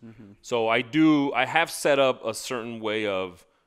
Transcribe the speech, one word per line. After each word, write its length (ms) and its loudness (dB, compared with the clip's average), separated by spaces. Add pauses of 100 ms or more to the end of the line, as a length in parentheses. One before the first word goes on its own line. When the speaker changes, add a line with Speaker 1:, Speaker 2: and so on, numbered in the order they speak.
Speaker 1:
Mm-hmm. 280 -20 (100)
Speaker 2:
So 260 -2
I 140 2
do, 500 2
I 140 0
have 240 0
set 280 0
up 260 2
a 100 -2
certain 460 -8
way 260 -2
of, 380 -6 (220)